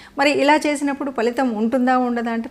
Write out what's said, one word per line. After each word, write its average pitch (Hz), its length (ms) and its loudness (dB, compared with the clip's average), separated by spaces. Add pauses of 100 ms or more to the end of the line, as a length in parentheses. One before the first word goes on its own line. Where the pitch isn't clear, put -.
(180)
మరి 285 120 4
ఇలా 285 260 4
చేసినప్పుడు 294 540 -2
ఫలితం 240 440 -2
ఉంటుందా 247 440 2
ఉండదా 240 340 -2
అంటే, 226 180 -6